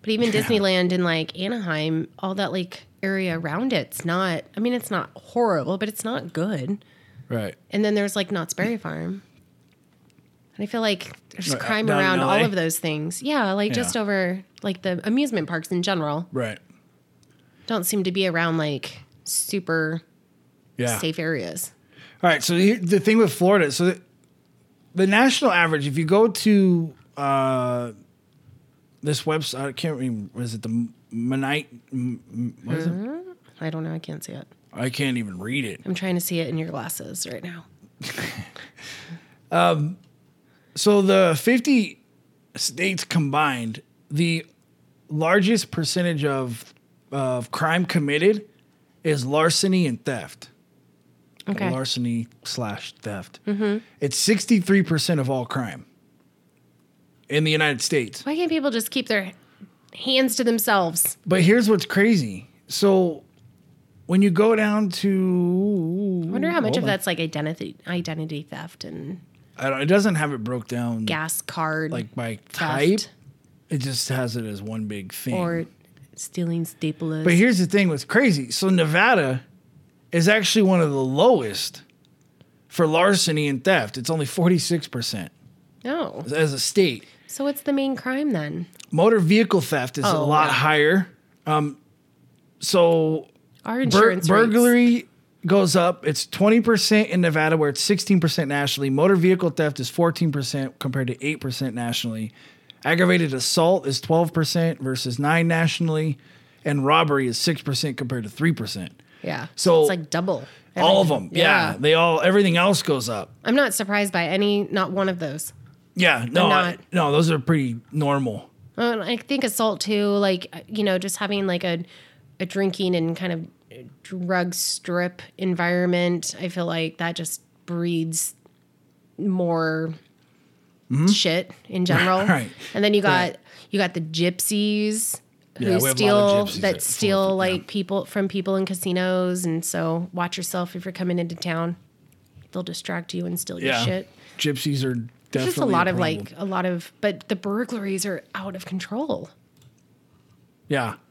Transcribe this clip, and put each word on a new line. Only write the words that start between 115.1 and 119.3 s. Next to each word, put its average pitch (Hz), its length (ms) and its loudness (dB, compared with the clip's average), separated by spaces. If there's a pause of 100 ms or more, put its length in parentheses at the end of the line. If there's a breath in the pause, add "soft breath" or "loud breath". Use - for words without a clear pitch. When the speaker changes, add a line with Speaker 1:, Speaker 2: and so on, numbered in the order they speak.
Speaker 1:
those. 151 320 -8 (440)
Speaker 2:
Yeah. 131 360 4
No, 175 140 4
Speaker 1:
I'm - 80 4
Speaker 2:
I, 180 180 2
Speaker 1:
not. - 80 -12 (140)
Speaker 2:
no, 156 180 2
those 160 180 4
are 160 80 2
pretty 135 380 0 (160)
normal. 139 580 -2 (280)
Speaker 1:
Uh, 233 240 0
I 214 160 -4
think 269 260 -2